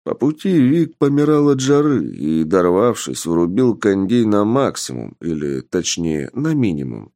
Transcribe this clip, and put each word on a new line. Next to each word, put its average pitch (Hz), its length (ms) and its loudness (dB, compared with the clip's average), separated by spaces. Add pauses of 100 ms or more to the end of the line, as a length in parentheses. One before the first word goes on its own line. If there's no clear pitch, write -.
По - 100 -4
пути 156 360 -2
Вик 160 480 2
помирал 147 500 2
от 143 120 2
жары 139 460 2
и, 78 380 -2
дорвавшись, 90 840 0
врубил 87 500 2
кондей 101 480 2
на 104 200 2
максимум, 104 760 -4
или, 73 400 -4
точнее, 80 720 -4
на 156 220 -2
минимум. 71 600 -4